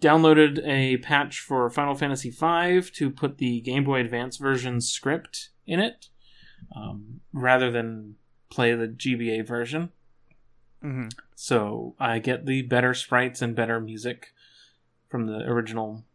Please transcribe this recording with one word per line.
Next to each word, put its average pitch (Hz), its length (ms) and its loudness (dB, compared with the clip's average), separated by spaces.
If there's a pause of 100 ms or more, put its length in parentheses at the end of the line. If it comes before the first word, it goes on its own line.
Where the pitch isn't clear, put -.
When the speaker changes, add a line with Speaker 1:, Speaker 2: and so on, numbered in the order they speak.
Speaker 1:
downloaded 156 680 8
a 131 300 2
patch 143 420 0
for 123 300 0
Final 143 260 0
Fantasy 139 340 -4
five 175 640 0
to 143 160 -2
put 139 280 -6
the 120 240 -2
Game 127 240 0
Boy 135 160 2
Advance 120 360 -4
version 127 440 -2
script - 680 -4 (160)
in 170 140 -2
it, 226 300 -4 (680)
um, 107 460 -14 (100)
rather 127 400 4
than 113 440 -6 (340)
play 120 260 4
the 117 120 -2
G 120 280 -2
B 117 140 -4 (100)
A - 40 -4
version. 120 460 -4 (960)
Speaker 2:
Mm-hmm. 127 240 -8 (260)
Speaker 1:
So 113 640 -2
I 113 220 -2
get 127 260 -4
the 135 180 -2
better 123 300 2
sprites 123 480 0
and 117 140 -4
better 117 240 0
music 113 540 -10 (760)
from 117 180 -4
the 110 200 -6
original 113 560 -4 (120)